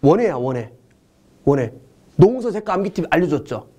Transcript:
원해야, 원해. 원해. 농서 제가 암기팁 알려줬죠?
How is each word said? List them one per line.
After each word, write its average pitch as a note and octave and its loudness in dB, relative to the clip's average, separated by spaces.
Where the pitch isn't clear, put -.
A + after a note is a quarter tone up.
원해야, F3+ 2
원해. B2 -6
원해. C#3 0
농서 A3+ 4
제가 G#3 -6
암기팁 F3+ -4
알려줬죠? D3 -2